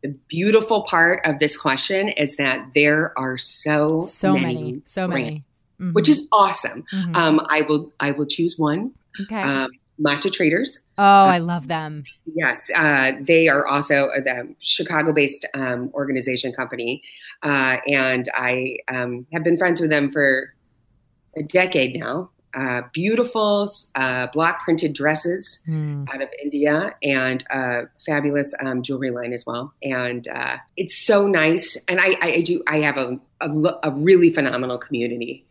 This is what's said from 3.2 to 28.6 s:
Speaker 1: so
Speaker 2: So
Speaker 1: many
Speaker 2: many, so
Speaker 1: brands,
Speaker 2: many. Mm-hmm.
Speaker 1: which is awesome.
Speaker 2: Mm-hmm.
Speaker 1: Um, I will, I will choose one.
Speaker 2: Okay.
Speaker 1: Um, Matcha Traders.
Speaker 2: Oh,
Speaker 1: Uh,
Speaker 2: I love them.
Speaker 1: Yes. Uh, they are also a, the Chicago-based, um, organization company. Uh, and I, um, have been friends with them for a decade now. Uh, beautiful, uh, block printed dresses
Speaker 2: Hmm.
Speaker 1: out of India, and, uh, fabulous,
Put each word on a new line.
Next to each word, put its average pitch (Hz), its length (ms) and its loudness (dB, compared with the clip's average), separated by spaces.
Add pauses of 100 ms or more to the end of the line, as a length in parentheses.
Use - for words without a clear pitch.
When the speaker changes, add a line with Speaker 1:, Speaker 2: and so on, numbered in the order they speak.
Speaker 1:
so 151 640 0
Speaker 2:
So 190 320 0
Speaker 1:
many 185 100 2 (200)
Speaker 2:
many, 123 220 -8
so 185 220 -6
Speaker 1:
brands, 135 180 -4
Speaker 2:
many. 151 180 -10 (380)
Mm-hmm. 180 120 -4
Speaker 1:
which 202 140 4
is - 240 2
awesome. 196 640 2
Speaker 2:
Mm-hmm. 175 220 -2
Speaker 1:
Um, 156 340 4
I 156 140 4
will, 151 360 -2
I 143 120 0
will 143 140 -2
choose 170 320 -2
one. 165 340 -2 (300)
Speaker 2:
Okay. 208 200 -6
Speaker 1:
Um, 135 300 -2 (280)
Matcha 151 320 0
Traders. 180 480 0 (180)
Speaker 2:
Oh, 202 60 2
Speaker 1:
Uh, 196 240 10
Speaker 2:
I 185 120 6
love 170 280 -4
them. 156 360 -6 (300)
Speaker 1:
Yes. 151 420 0
Uh, 143 360 4 (100)
they 165 260 6
are 143 200 4
also 139 480 2
a, 139 60 0
the 127 380 -4
Chicago-based, 151 920 0
um, 127 400 -4
organization 131 600 -2
company. 120 500 -6 (400)
Uh, 135 340 2 (100)
and 131 460 2
I, 127 440 -2 (100)
um, 123 460 -6
have 165 100 -2
been 170 140 2
friends 170 240 2
with 160 80 0
them 143 220 2
for 139 420 0 (840)
a 156 60 -6
decade 151 560 0
now. 127 300 -6 (260)
Uh, 127 260 -4 (120)
beautiful, 208 800 0 (240)
uh, 127 320 -2
block 165 360 0
printed 165 300 0
dresses 156 720 -2
Speaker 2:
Hmm. 151 480 -4
Speaker 1:
out 135 80 -8
of 135 80 -8 (140)
India, 147 580 0
and, 131 500 0
uh, 123 300 -2 (240)
fabulous, 143 480 -2 (100)